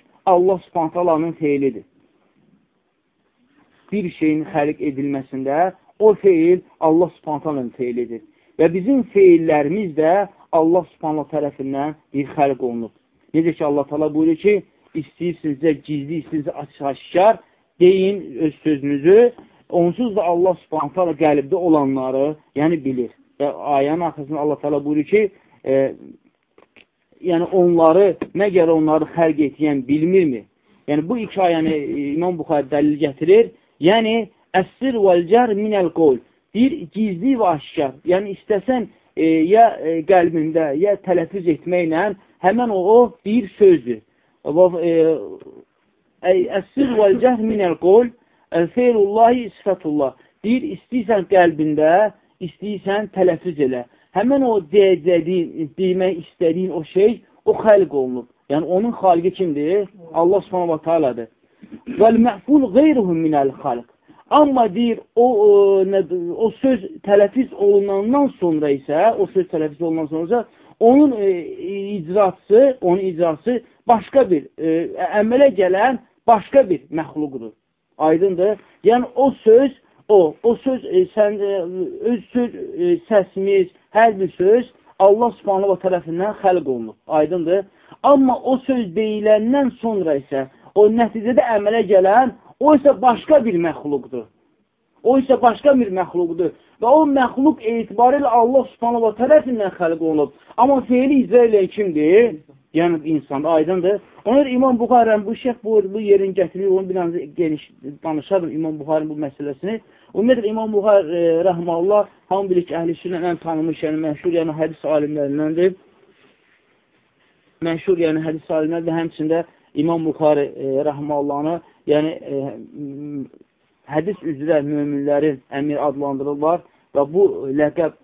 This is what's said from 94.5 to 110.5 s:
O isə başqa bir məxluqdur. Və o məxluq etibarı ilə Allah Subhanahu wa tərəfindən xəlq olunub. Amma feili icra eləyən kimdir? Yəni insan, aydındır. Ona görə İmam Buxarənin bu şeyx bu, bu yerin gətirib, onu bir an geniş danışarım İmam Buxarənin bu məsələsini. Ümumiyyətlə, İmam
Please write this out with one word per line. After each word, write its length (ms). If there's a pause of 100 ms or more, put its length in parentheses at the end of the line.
O 160
isə 220
başqa 380
bir 160
məxluqdur. 560 (300)
Və 60
o 200
məxluq 560
etibarı 560
ilə 120 (100)
Allah 320
Subhanahu 340
wa 80
tərəfindən 640
xəlq 240
olunub. 320 (220)
Amma 300
feili 360
icra 240
eləyən 280
kimdir? 640 (340)
Yəni 300
insan, 400
aydındır. 580 (240)
Ona 180
görə 100
İmam 240
Buxarənin 480
bu 100
şeyx 280
bu, 180 (120)
bu 80
yerin 320
gətirib, 360
onu 200
bir 60
an 200 (220)
geniş 340 (320)
danışarım 480
İmam 280
Buxarənin 300
bu 160
məsələsini. 540 (360)
Ümumiyyətlə, 320
İmam 260